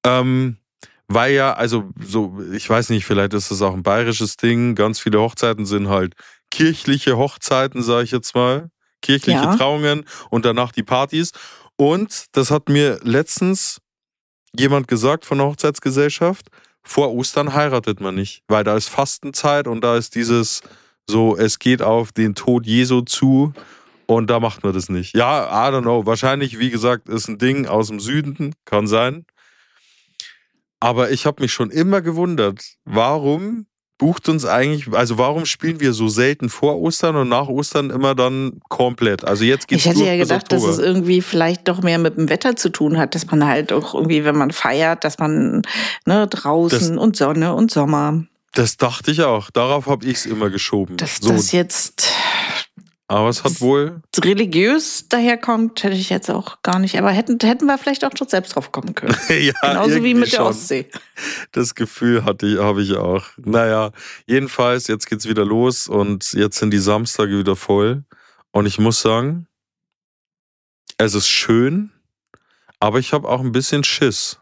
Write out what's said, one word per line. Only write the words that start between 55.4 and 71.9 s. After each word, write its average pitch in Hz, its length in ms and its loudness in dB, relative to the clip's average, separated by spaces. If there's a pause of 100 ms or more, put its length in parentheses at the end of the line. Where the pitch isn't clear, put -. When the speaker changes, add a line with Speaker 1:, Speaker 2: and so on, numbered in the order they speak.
Speaker 2:
hätte 196 140 0
ich 190 120 -4
jetzt 190 220 -2
auch - 320 -6
gar 185 160 0
nicht. 190 200 0
Aber 196 120 2
hätten, 233 320 0
hätten 247 240 2
wir 277 100 2
vielleicht 277 280 -4
auch 269 120 -2
schon 262 120 -6
selbst 185 260 -2
drauf - 180 -6
kommen 131 220 -8
können. 117 280 -2
Speaker 1:
<laughs> - 60 -8
Ja, 147 320 2
Speaker 2:
Genauso 143 300 2
wie - 60 4
Speaker 1:
irgendwie 240 180 2
Speaker 2:
mit 240 180 4
der 247 60 2
Speaker 1:
schon. - 80 2
Speaker 2:
Ostsee. 175 400 -2 (680)
Speaker 1:
Das 120 220 -2
Gefühl 117 500 0
hatte 101 220 0
ich, 104 120 2
hab 101 200 2
ich 98 160 0
auch. 92 300 -2 (120)
Naja, 110 540 0 (360)
jedenfalls, 123 600 0
jetzt 107 240 -4
geht's 107 180 -4
wieder 107 160 2
los 120 420 0
und 101 460 -2
jetzt 104 260 0
sind 107 120 0
die 104 80 2
Samstage 104 600 0
wieder 95 180 0
voll. 110 480 0 (480)
Und 104 140 0
ich 101 120 -2
muss 110 240 2
sagen, 135 460 -2 (1500)
es 104 180 2
ist 104 140 0
schön, 139 600 2 (920)